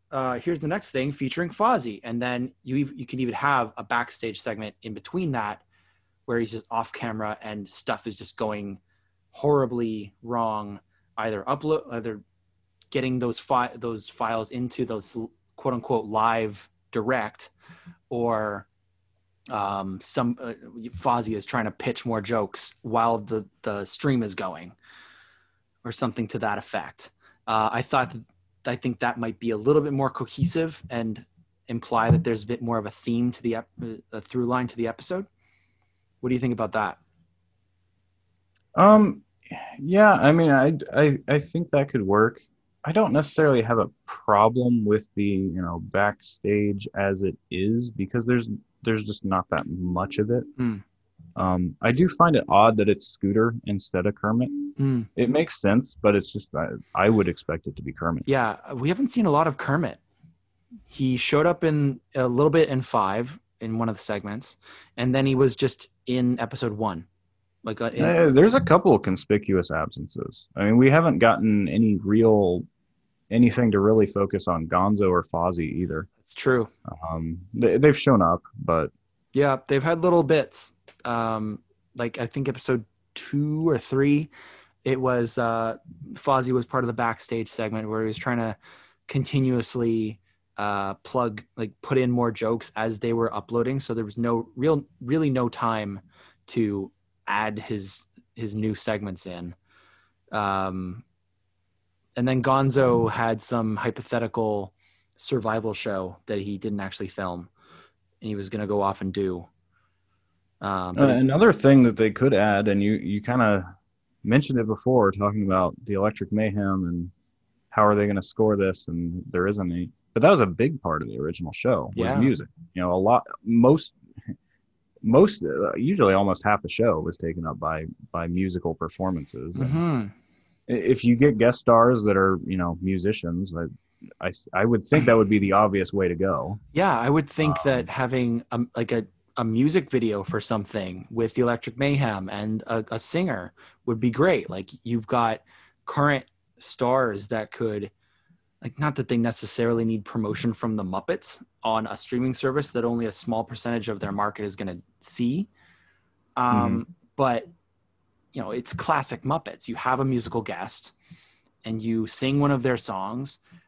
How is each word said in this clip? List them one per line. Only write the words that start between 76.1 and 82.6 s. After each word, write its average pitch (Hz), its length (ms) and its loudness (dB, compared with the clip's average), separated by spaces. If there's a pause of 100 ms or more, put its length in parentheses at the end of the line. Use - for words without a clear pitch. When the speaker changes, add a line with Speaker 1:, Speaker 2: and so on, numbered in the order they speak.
Speaker 1:
It's - 120 -20
true. 123 380 0 (360)
Speaker 2:
Um, 82 320 -6 (140)
they, 113 240 4
they've 143 220 6
shown 120 240 6
up, 85 180 4 (240)
but 82 260 2 (440)
Speaker 1:
Yeah, 135 240 2 (100)
they've 139 140 2
had 165 180 0
little 175 220 4
bits. - 500 0 (320)
Um, 113 580 -4 (360)
like, 120 200 -4
I 127 60 -4
think 135 240 -4
episode 123 380 -2 (280)